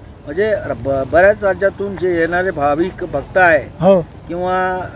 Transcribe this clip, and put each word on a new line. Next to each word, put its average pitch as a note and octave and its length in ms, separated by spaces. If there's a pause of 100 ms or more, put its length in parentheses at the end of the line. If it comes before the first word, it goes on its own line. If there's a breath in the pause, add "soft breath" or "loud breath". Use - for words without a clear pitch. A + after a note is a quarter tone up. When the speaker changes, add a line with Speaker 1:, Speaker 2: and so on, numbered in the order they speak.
(260)
Speaker 1:
म्हणजे G3 300 (100)
र-, C#3+ 80
ब-, C3+ 380
बऱ्याच G3+ 320
राज्यातून G3 540
जे E3+ 220
येणारे F3 320
भाविक D#3 640
भक्त C#3 240
आहे E3 480
Speaker 2:
हो. F#3+ 160
Speaker 1:
किंवा F#3 840 (100)